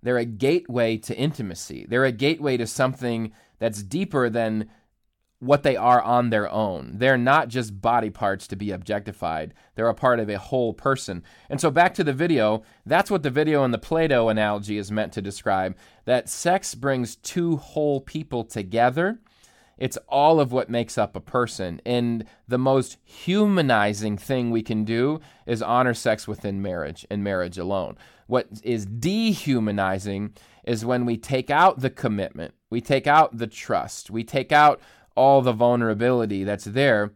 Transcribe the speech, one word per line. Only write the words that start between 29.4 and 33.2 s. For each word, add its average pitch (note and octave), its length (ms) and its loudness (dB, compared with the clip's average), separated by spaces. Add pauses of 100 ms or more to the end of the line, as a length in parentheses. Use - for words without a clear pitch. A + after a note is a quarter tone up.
is A2+ 200 -4
when B2 220 0
we A#2+ 100 0
take C3 360 -4
out D#3+ 300 4
the C3 100 -2
commitment, G2+ 640 -6 (160)
we - 100 -2
take - 240 0
out C#3+ 320 4